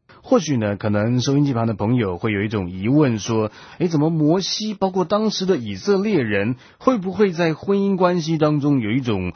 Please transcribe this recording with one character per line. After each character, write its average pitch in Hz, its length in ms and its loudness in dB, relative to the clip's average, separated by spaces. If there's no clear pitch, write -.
或 254 160 2
许 156 200 -2
呢， 104 180 0
可 104 140 -4
能 113 300 0
收 139 180 2
音 147 60 4
机 139 100 0
旁 117 120 0
的 113 80 0
朋 107 220 0
友 95 220 -2
会 113 120 -4
有 101 120 -2
一 110 60 -2
种 98 220 -4
疑 95 180 -4
问 135 300 2
说， 107 320 -2
诶， 180 100 0
怎 165 100 -2
么 156 120 2
摩 160 300 2
西， 214 340 -6
包 190 160 -2
括 185 140 -2
当 208 260 0
时 190 140 -6
的 185 120 2
以 107 180 -6
色 196 220 0
列 196 260 0
人， 107 340 0
会 254 200 2
不 180 140 -4
会 196 200 2
在 160 220 0
婚 202 240 -2
姻 196 180 0
关 180 240 2
系 160 160 -2
当 151 240 2
中 143 200 2
有 104 100 -2
一 131 100 0
种 95 360 -2